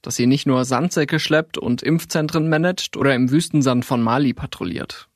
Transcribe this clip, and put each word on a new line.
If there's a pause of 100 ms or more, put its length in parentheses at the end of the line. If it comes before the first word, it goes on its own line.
dass
sie
nicht
nur
Sandsäcke
schleppt
und
Impfzentren
managt
oder
im
Wüstensand
von
Mali
patrouilliert